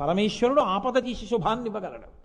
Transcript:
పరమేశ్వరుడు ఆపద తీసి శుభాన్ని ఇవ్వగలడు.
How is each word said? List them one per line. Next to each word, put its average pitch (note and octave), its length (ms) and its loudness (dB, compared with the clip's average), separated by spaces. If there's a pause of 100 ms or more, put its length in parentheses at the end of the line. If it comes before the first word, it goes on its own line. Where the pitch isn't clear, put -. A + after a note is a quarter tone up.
పరమేశ్వరుడు G#3+ 600 2
ఆపద A#3 420 2
తీసి A3+ 220 -6
శుభాన్ని A3+ 400 0
ఇవ్వగలడు. F#3 420 -8 (180)